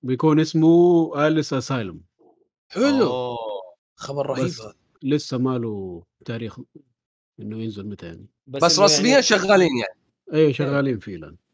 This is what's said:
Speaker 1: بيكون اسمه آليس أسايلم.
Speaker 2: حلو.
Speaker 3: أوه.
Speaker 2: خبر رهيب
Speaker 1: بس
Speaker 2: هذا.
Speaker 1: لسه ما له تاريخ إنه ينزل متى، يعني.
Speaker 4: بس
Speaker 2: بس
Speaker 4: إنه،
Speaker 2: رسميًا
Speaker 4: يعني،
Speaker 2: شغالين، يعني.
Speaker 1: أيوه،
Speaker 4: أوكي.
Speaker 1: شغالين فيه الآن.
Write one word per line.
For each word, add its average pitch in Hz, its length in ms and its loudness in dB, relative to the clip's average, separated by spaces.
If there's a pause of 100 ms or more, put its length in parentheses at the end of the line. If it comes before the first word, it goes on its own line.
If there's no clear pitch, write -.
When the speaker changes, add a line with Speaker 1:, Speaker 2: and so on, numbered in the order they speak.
Speaker 1:
بيكون 147 380 2
اسمه 165 720 4 (140)
آليس 156 260 0
أسايلم. 117 480 -4 (720)
Speaker 2:
حلو. 262 400 2
Speaker 3:
أوه. 123 240 -6 (600)
Speaker 2:
خبر 143 300 -6
رهيب 131 180 -2
Speaker 1:
بس 175 160 -6
Speaker 2:
هذا. 110 140 -18 (280)
Speaker 1:
لسه 139 360 -2
ما 127 200 0
له 98 440 -8 (220)
تاريخ 113 340 -10 (800)
إنه 110 220 -10
ينزل 101 260 -10
متى، 101 180 -14
يعني. 87 200 -18 (200)
Speaker 4:
بس 139 180 -2
Speaker 2:
بس 170 120 2
Speaker 4:
إنه، 196 80 4
Speaker 2:
رسميًا 190 260 2
Speaker 4:
يعني، 269 120 6
Speaker 2:
شغالين، 190 560 4
يعني. 104 200 -6 (340)
Speaker 1:
أيوه، 156 140 4
Speaker 4:
أوكي. 143 120 2
Speaker 1:
شغالين 139 400 -2
فيه 95 180 -12
الآن. 78 200 -18 (180)